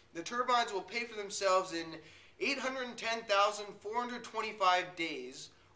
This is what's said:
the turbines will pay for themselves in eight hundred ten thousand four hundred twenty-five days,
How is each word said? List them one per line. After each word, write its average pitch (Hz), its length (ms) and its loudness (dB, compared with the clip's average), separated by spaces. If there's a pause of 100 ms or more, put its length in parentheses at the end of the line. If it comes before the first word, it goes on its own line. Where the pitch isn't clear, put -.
(120)
the 165 100 -6
turbines 240 500 4
will 190 100 -2
pay 233 220 -4
for 226 120 -10
themselves 190 560 2
in 165 240 -4 (420)
eight 262 200 0
hundred 254 380 -4
ten 226 260 -2
thousand 208 440 2 (140)
four 214 160 -6
hundred 240 260 -4
twenty-five 190 720 0
days, 139 540 -8 (280)